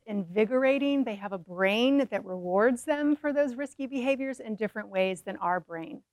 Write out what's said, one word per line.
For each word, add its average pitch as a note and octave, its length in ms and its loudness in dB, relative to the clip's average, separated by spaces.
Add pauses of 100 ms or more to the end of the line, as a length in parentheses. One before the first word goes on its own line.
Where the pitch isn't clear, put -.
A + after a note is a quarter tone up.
invigorating. B3+ 960 2
They A#3 140 -4
have G3 160 -8
a G3 60 -4
brain G#3 720 2
that G3 140 -4
rewards F#3+ 600 2
them D4 320 0
for D4 160 -2
those C#4 240 0
risky C4+ 300 -8
behaviors C4+ 520 -2
in A3 160 -8
different G#3 340 -6
ways F#3+ 340 0
than F#3+ 160 -8
our F3+ 200 0
brain E3 440 -12 (100)